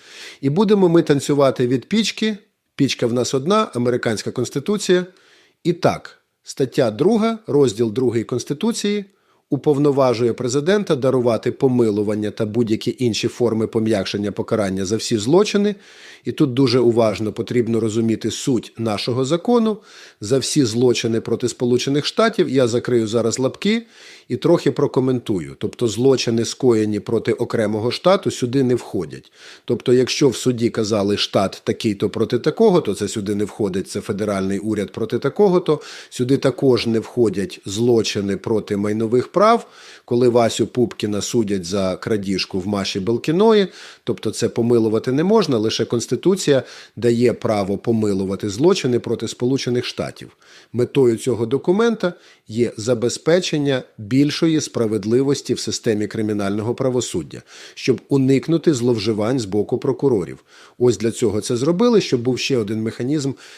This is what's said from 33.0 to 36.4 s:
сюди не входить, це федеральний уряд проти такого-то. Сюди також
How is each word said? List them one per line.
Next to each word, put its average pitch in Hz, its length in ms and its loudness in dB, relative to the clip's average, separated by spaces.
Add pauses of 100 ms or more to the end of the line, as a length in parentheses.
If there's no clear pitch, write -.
сюди 101 280 -4
не 101 80 -2
входить, 98 460 -4
це 104 120 -8
федеральний 98 580 -2
уряд 104 320 -4
проти 113 280 -4
такого-то. 175 640 2 (280)
Сюди 127 280 0
також 131 500 2